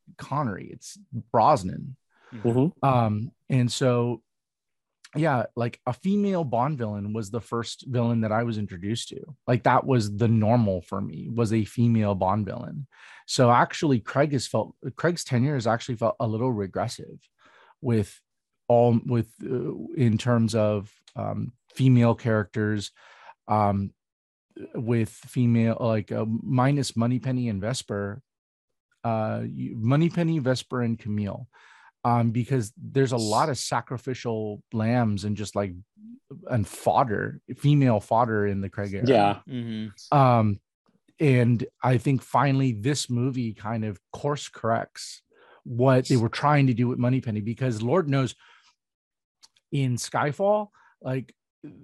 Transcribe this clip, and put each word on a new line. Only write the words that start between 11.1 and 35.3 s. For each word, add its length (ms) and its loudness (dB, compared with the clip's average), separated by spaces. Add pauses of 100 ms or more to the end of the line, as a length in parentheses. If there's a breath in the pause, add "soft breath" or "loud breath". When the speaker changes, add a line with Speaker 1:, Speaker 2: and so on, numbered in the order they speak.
Speaker 1:
was 220 0
a 120 2
female 500 2
Bond 320 0
villain. 400 -10 (400 loud breath)
So 240 4
actually, 480 4
Craig 340 0
has 140 -2
felt, 260 -4 (220)
Craig's 280 -2
tenure 300 0
has 140 -2
actually 300 -2
felt 220 0
a 80 -2
little 240 -2
regressive 680 -6 (640 soft breath)
with 380 0 (480)
all, 380 6
with, 220 0 (180)
uh, 300 -6 (200)
in 220 2
terms 380 2
of, 360 0 (240)
um, 360 -6 (240)
female 400 4
characters, 760 -2 (560 loud breath)
um, 460 2 (800)
with 360 0
female, 680 0
like, 320 -2
uh, 140 -2
minus 720 0
Moneypenny 520 -2
and 120 -4
Vesper, 600 -6 (840)
uh, 420 -2
you, 320 -8
Moneypenny, 600 0
Vesper, 420 -2
and 160 -2
Camille, 500 -6 (580 soft breath)
um, 260 2
because 460 -2
there's 340 0
a 60 -2
lot 320 2
of 80 -4
sacrificial 1040 -6 (100)
lambs 540 0
and 100 -2